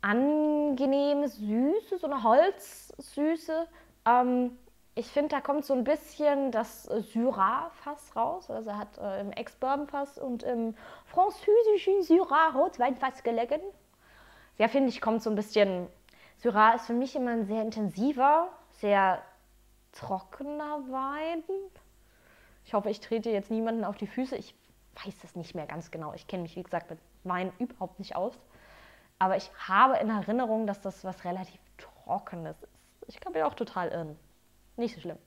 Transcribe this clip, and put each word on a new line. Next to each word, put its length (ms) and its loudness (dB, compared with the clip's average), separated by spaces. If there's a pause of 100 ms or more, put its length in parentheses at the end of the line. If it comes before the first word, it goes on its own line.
Angenehm 1200 2
Süße, 720 0
so 100 -4
eine 160 -4
Holzsüße. 1400 0 (360)
Ähm, 540 2 (380)
ich 100 -6
finde, 220 0
da 120 -2
kommt 240 -2
so 100 0
ein 100 0
bisschen 680 0
das 320 -4
Syrah-Fass 1300 -2
raus. 340 -2
Also 200 -8
er 80 -8
hat, 200 -12
äh, 220 -6
im 100 -8
Ex-Bourbon-Fass 880 -6
und 240 -6
im 320 -4 (300)
französischen 1000 4
Syrah-Rotweinfass 1200 2
gelegen. 380 0 (1000)
Ja, 80 6
finde 220 4
ich, 120 -4
kommt 220 0
so 80 -2
ein 60 0
bisschen, 500 2 (520)
Syrah 340 6
ist 140 0
für 80 -2
mich 200 -2
immer 160 -2
ein 160 -2
sehr 160 -2
intensiver, 840 2 (320)
sehr 420 4 (680)
trockener 880 -8 (100)
Wein. 540 -6 (1200)
Ich 100 -16
hoffe, 160 0
ich 80 -6
trete 320 -4
jetzt 220 -2
niemanden 320 -2
auf 140 -6
die 100 -8
Füße. 260 -6
Ich 220 -12 (480)
weiß 180 -14
es 140 -16
nicht 180 -12
mehr 120 -8
ganz 260 -12
genau. 200 -10
Ich 140 -16
kenne 160 -6
mich, 140 -10
wie 80 -10
gesagt, 260 -6
mit 80 -12 (240)
Wein 380 -4
überhaupt 400 -8
nicht 160 -10
aus. 200 -4 (840)
Aber 180 4
ich 160 -6 (160)
habe 300 6
in 120 0
Erinnerung, 560 0
dass 140 -4
das 240 -12
was 200 -10
relativ 360 -8 (180)
Trockenes 840 -8
ist. 120 -20 (340)
Ich 140 -20
kann 120 -10
mich 120 0
auch 100 -2
total 360 -6
irren. 280 -8 (580)
Nicht 200 -6
so 40 -20
schlimm. 260 -12